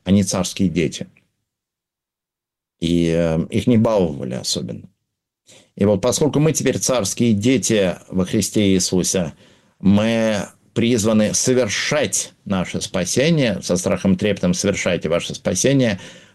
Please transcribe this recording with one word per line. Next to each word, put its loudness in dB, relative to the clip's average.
они 4
царские -2
дети. -4
И, 0
э, 0
их -2
не 4
баловали 0
особенно. -8
И 0
вот 2
поскольку 0
мы 2
теперь -2
царские 0
дети 0
во -2
Христе 0
Иисусе, 0
мы 2
призваны 2
совершать -2
наше -4
спасение, 0
со -2
страхом 0
и 0
трепетом 0
совершайте -2
ваше -2
спасение, 0